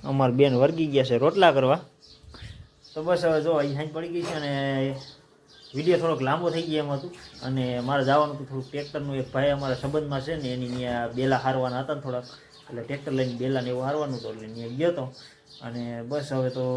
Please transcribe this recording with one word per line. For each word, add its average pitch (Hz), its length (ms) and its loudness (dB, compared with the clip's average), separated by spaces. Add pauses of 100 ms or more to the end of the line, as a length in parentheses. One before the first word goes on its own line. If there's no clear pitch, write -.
અમાર 135 260 4
બેન 131 260 6
વર્ગી 156 300 4
ગયા 135 220 2
છે 120 100 4
રોટલા 165 340 6
કરવા. 135 280 4 (1120)
તો 156 80 -6
બસ 175 220 2
હવે 160 180 4
જો 165 100 2
અહીં 143 240 2
સાંજ 151 160 -4
પડી 165 160 -6
ગઈ 170 140 -4
છે 165 120 -4
અને 147 180 -2 (1200)
વીડિયો 160 240 4
થોડોક 156 240 0
લાંબો 160 280 0
થઈ 165 120 -2
ગયો 151 220 -2
એમ 143 80 -4
હતું 143 200 -6 (300)
અને 131 220 -2 (160)
મારે 135 240 0
જવાનું 147 300 4
હતું 139 120 -10
થોડુંક 131 220 -8
ટ્રેક્ટરનું, 143 480 -6
એક 131 160 -4
ભાઈ 139 180 2
અમારા 139 240 0
સંબંધમાં 143 460 -2
છે 147 160 -6
ને 139 160 -6
એની 123 160 -4
ન્યા 123 480 -2
બેલા 131 280 2
હારવાના 127 380 0
હતા 147 120 -4
ને 139 60 -8
થોડાક, 123 260 -6 (420)
એટલે 120 140 -10
ટ્રેક્ટર 139 300 -6
લઈને 127 260 0
બેલા 131 220 0
ને 123 100 -4
એવું 127 140 -2
હારવાનું 139 340 -2
હતું 110 160 -8
એટલે 110 140 -14
ન્યા 117 300 -10
ગયો 170 140 4
તો. 131 120 -4 (580)
અને 120 200 -8 (260)
બસ 139 240 -4
હવે 131 180 0
તો 127 140 -4 (120)